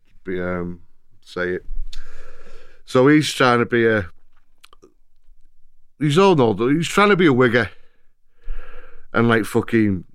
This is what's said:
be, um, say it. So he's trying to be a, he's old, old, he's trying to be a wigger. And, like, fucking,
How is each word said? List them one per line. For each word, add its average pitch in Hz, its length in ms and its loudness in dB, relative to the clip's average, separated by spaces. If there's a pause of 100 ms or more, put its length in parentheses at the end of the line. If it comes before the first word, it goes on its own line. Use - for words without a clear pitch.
(240)
be, 92 160 -8
um, 87 400 -6 (420)
say 90 320 -6
it. - 120 -10 (1160)
So 127 240 2
he's 151 240 2
trying 123 280 2
to 117 60 0
be 117 200 0
a, 110 240 0 (1900)
he's 147 200 0
old, 190 220 4
old, 110 200 2 (120)
he's 160 160 -2
trying 202 220 2
to 202 60 4
be 170 100 4
a 151 60 6
wigger. 120 380 2 (1400)
And, 117 160 2
like, 113 160 2
fucking, 107 600 -2 (100)